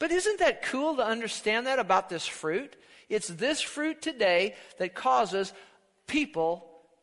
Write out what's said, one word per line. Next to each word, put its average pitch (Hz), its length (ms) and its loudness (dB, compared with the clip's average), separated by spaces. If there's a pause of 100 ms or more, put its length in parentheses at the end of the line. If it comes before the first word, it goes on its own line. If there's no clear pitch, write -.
But 311 100 2
isn't 370 300 2
that 285 220 4
cool 294 340 0
to 240 100 2
understand 226 600 -2
that 269 100 2
about 190 300 2
this 165 180 -6
fruit? 190 480 -6 (340)
It's 214 200 -2
this 208 320 -2
fruit 302 420 -4
today 202 540 2 (220)
that 180 160 -4
causes 196 580 2 (560)
people 180 580 -2 (360)